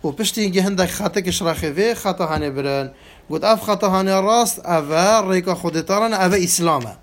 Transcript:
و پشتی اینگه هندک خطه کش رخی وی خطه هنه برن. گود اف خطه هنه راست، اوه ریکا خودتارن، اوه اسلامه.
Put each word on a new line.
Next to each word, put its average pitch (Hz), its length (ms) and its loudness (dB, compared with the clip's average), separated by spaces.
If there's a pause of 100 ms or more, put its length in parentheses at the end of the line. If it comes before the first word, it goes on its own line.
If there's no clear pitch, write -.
و 165 80 -2
پشتی 214 300 -4
اینگه 190 200 0
هندک 185 280 0
خطه 202 320 -4
کش 180 200 -4
رخی 160 260 -2
وی 196 260 0
خطه 185 320 -2
هنه 151 240 -2
برن. 139 420 -4 (380)
گود 156 160 -4
اف 220 160 4
خطه 208 260 0
هنه 190 340 2
راست، 226 440 2
اوه 175 680 2
ریکا 180 240 0
خودتارن، 175 580 -2
اوه 190 300 2
اسلامه. 151 600 0